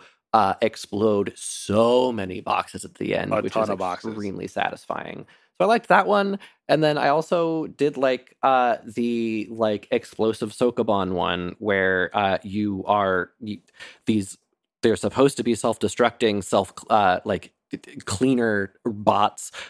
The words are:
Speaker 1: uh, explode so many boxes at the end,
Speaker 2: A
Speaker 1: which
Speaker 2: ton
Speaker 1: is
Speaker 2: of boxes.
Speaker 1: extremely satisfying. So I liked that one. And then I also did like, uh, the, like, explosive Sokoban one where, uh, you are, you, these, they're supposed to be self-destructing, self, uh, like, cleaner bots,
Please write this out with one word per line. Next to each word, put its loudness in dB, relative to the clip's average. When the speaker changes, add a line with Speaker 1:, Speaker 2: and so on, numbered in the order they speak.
Speaker 1:
uh, 4
explode 0
so 0
many -8
boxes -4
at -20
the -4
end, -2
Speaker 2:
A 0
Speaker 1:
which -4
Speaker 2:
ton 0
Speaker 1:
is 0
Speaker 2:
of -4
boxes. -6
Speaker 1:
extremely -8
satisfying. -6
So 4
I 4
liked 0
that 4
one. 0
And 2
then 2
I 2
also 0
did -2
like, 0
uh, 4
the, -2
like, -2
explosive -2
Sokoban 0
one -2
where, 2
uh, 2
you -4
are, 2
you, -10
these, -2
they're 4
supposed 2
to -4
be 0
self-destructing, 0
self, 0
uh, 4
like, -4
cleaner 0
bots, 0